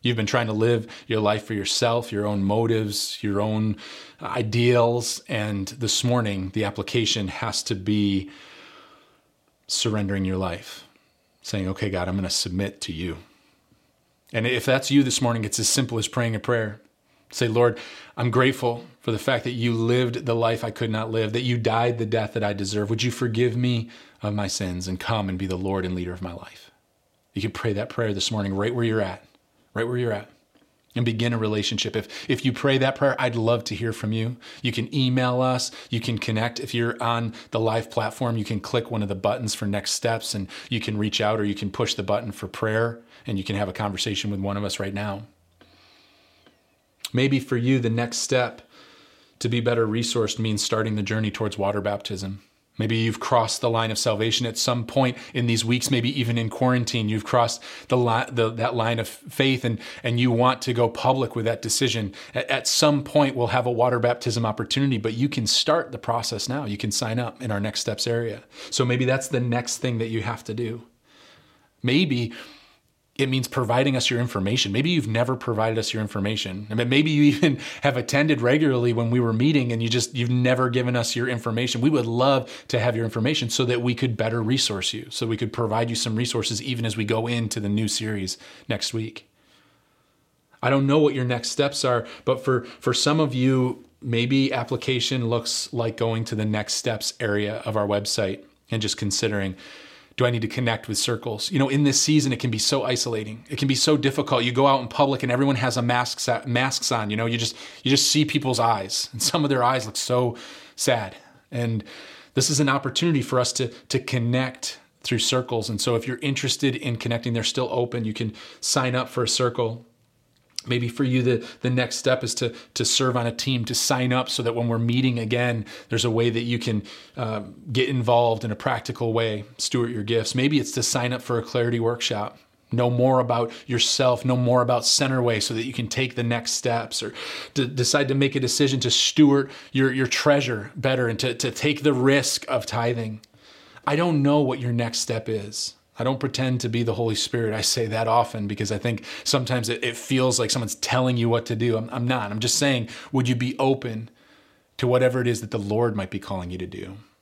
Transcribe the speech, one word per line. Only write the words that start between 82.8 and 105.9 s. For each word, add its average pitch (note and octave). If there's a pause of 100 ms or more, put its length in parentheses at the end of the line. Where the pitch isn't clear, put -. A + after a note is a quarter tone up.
your A2+
information A#2+
so C3
that B2
we A#2+
could A#2+
better A2+
resource A2
you, A2
so -
we A2+
could A#2
provide A2+
you A#2
some A2
resources A#2
even A#2+
as G#2+
we A2
go A2+
into A#2
the G2+
new G#2+
series G#2 (300)
next -
week. A2+ (1300)
I B2
don't C#3
know C#3+
what D3
your C3
next B2
steps C#3
are, B2 (200)
but C3
for, B2+ (160)
for B2
some D3+
of C3+
you, B2+ (160)
maybe B2+
application B2
looks -
like A2+
going A2+
to A2+
the G#2+
Next G#2+
Steps -
area G#2
of G#2+
our G#2
website G2+ (260)
and A2+
just G#2+
considering, G2+ (600)
do B2+
I A#2+
need A#2
to -
connect A#2
with G#2+
circles? A2+
You D#3+
know, C3+
in C#3
this C#3
season, D3
it A#2+
can B2+
be A2
so C3
isolating. A#2
It C#3
can C#3
be C3+
so D#3
difficult. C3+
You B2
go C3
out C3+
in B2
public C#3
and B2+
everyone C3+
has B2
a B2+
mask A#2+